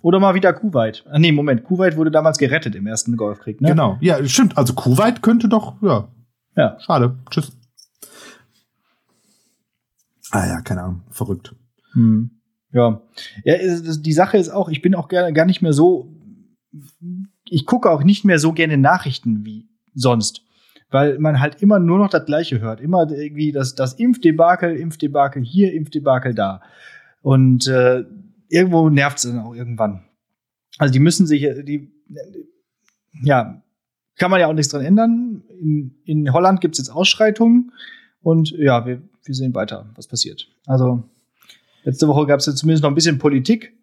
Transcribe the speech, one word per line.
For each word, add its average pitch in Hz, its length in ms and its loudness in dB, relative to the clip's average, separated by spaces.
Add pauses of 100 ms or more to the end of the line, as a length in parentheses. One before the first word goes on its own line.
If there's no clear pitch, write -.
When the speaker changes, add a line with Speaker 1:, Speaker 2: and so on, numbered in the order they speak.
Speaker 1:
Oder 180 140 4
mal 196 160 4
wieder 185 180 2
Kuwait. 120 560 -4
Ah, 147 80 2
nee, 165 140 4
Moment, 143 320 0
Kuwait 180 340 0
wurde 156 140 0
damals 156 260 2
gerettet 135 380 -2
im 98 100 -8
ersten 113 320 -6
Golfkrieg, 107 420 -8
ne? 147 100 2
Speaker 2:
Genau, 139 320 2
ja, 151 260 0
stimmt. 196 280 2
Also 127 200 0
Kuwait 202 480 0
könnte 226 260 2
doch, 220 320 -2
ja. 131 280 -2 (460)
Speaker 1:
Ja. 131 240 0
Speaker 2:
Schade. 127 380 -2 (140)
Tschüss. - 200 -6 (2750)
Ah 95 160 -2
ja, 85 140 -6
keine 90 220 -8
Ahnung. 90 260 -8
Verrückt. - 460 -10 (380)
Speaker 1:
Hm. 113 360 2 (420)
Ja. 117 300 0 (440)
Ja, 156 100 4
es, 180 280 -2
das, 156 200 -6
die 156 100 -2
Sache 196 240 4
ist 170 120 0
auch, 180 200 -4
ich 151 140 -8
bin 180 120 2
auch 170 120 -2
gar, 175 240 -2
gar 160 140 2
nicht 180 160 0
mehr 160 120 0
so, 156 400 2 (1400)
ich 170 160 -2
gucke 233 240 2
auch 147 140 2
nicht 202 220 2
mehr 180 120 4
so 160 160 0
gerne 156 240 0
Nachrichten 131 680 0
wie 107 240 -16 (240)
sonst. 123 500 -2 (480)
Weil 139 260 0
man 151 220 0
halt 147 240 -4
immer 202 160 4
nur 170 180 2
noch 202 120 2
das 151 160 -2
Gleiche 151 340 -4
hört. 110 200 -8
Immer 165 300 0
irgendwie 151 420 -6
das, 135 240 -4
das 127 180 -4
Impfdebakel, 170 840 2
Impfdebakel 143 680 -4
hier, 180 300 0
Impfdebakel 139 640 -2
da. 98 260 -4 (640)
Und, 131 440 4
äh, 127 360 2 (440)
irgendwo 165 420 2
nervt's 139 340 0
dann 120 160 -6
auch 117 160 -12
irgendwann. 113 480 -6 (720)
Also 139 160 2
die 131 60 2
müssen 170 260 4
sich, 151 160 0 (220)
die, 143 280 -10 (1300)
ja, 120 380 0 (560)
kann 180 140 0
man 185 80 4
ja 165 80 6
auch 160 60 2
nichts 151 180 -2
dran 139 140 -6
ändern. 226 580 0 (160)
In, 151 360 -4 (100)
in 151 260 -2
Holland 180 300 2
gibt's 165 160 -4
jetzt 131 140 -10
Ausschreitungen. 220 800 2 (500)
Und 160 300 2
ja, 127 340 0
wir, 123 160 -8 (220)
wir 135 120 -10
sehen 127 200 -4
weiter, 104 400 -8
was - 120 -20
passiert. - 400 -8 (200)
Also 127 360 0 (800)
letzte 139 240 0
Woche 147 200 2
gab's 139 180 2
ja 147 80 -4
zumindest 151 300 0
noch 147 80 2
ein 139 40 -2
bisschen 160 220 0
Politik. 143 640 0